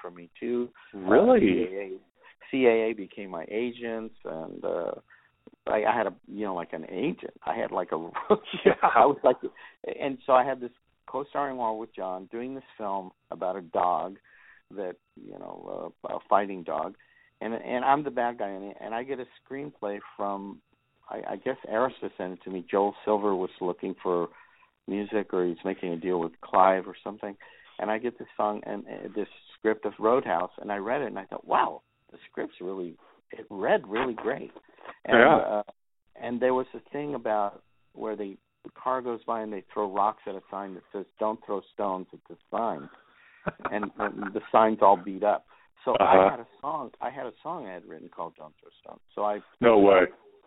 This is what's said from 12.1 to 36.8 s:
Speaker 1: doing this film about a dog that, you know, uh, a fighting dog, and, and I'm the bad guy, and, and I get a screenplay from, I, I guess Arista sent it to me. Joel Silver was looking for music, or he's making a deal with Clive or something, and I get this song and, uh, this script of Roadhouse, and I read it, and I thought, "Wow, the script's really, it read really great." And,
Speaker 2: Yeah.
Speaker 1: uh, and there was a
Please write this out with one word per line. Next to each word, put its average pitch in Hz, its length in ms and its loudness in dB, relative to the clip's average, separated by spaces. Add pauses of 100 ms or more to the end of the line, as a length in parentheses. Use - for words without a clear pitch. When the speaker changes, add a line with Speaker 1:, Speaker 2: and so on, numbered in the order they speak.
Speaker 1:
doing 120 280 -10
this 131 100 -14 (120)
film 98 360 -8 (180)
about 92 260 -6
a 98 60 -8
dog 87 560 -2 (540)
that, 92 240 -8 (200)
you 50 220 -18
know, 50 540 -12 (160)
uh, - 60 -6
a 101 40 -6 (100)
fighting 98 360 2
dog, 80 320 -6 (440)
and, 110 140 -4
and 123 300 -4
I'm 139 180 4
the 143 80 -6
bad 120 280 -2
guy, 104 100 -4
and, 98 320 -10
and 110 140 -10
I 120 100 -6
get 135 160 -8
a 123 60 -12 (180)
screenplay 131 560 -10 (160)
from, 101 440 -6 (480)
I, 107 220 -10
I 98 60 -6
guess 127 200 -6 (140)
Arista 110 460 -2
sent 92 160 -8
it 87 100 -14
to 92 80 -12
me. 92 180 -6
Joel 101 360 2
Silver 104 320 2
was 90 140 -4 (100)
looking 92 420 -4
for 87 260 0 (580)
music, 101 460 -4
or 90 140 2
he's 85 180 -2
making 92 280 -4
a 85 40 -4
deal 90 220 -2
with 82 140 -4 (100)
Clive 95 460 4
or 90 160 -16
something, 101 320 -10 (420)
and - 120 -4
I 110 80 0
get 117 200 -6
this 117 180 -16
song 104 280 -2
and, 104 220 -8
uh, 104 280 -12
this 104 140 -4 (300)
script 110 260 0
of 104 140 -4
Roadhouse, 107 600 2
and 104 140 -8
I 101 40 -4
read 120 260 -4
it, 123 40 -4
and 101 120 -8
I 95 80 -10
thought, - 200 -12
"Wow, - 360 0 (280)
the - 80 -20 (120)
script's - 300 -8
really, 90 360 -8 (340)
it - 200 -16
read 107 360 0
really 117 280 -4
great." - 360 -6 (540)
And, 123 140 4
Speaker 2:
Yeah. 139 180 10
Speaker 1:
uh, 104 260 0 (540)
and 120 240 -6
there 127 140 4
was 127 200 0
a 117 60 -14 (100)